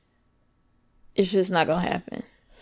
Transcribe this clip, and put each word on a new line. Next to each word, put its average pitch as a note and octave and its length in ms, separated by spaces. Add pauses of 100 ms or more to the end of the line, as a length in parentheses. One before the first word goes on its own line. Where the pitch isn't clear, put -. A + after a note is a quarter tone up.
(1160)
it's F#3+ 160
just F#3+ 200
not E3 160
gonna F3 220
happen. - 340 (400)